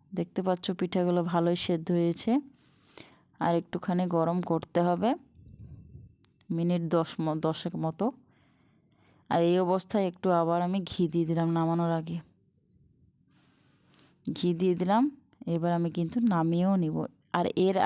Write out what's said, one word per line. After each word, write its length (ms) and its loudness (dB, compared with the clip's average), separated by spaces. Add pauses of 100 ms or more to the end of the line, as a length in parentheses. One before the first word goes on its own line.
(120)
দেখতে 360 -6
পাচ্ছ, 180 -2 (140)
পিঠাগুলো 420 0 (100)
ভালোই 340 2
সেদ্ধ 220 -2 (120)
হয়েছে, 320 0 (1080)
আর 220 0
একটুখানি 420 -4 (140)
গরম 200 0 (140)
করতে 360 -2
হবে, 220 0 (1500)
মিনিট 280 0 (120)
দশ 140 2 (140)
ম-, 220 -2
দশেক 280 -4 (100)
মতো। 220 -4 (1200)
আর 100 2 (100)
এই 60 4 (100)
অবস্থায় 460 0
একটু 160 -4 (140)
আবার 260 0
আমি 120 -2 (120)
ঘি 120 -2 (100)
দিয়ে 160 0
দিলাম 180 0 (100)
নামানোর 420 0
আগে, 180 -8 (2250)
ঘি 120 0 (100)
দিয়ে 220 2
দিলাম। 220 4 (520)
এবার 240 0
আমি 180 0
কিন্তু 200 -2 (160)
নামিয়েও 500 2
নিব। 140 -2 (400)
আর 80 2 (200)
এর 100 4 (100)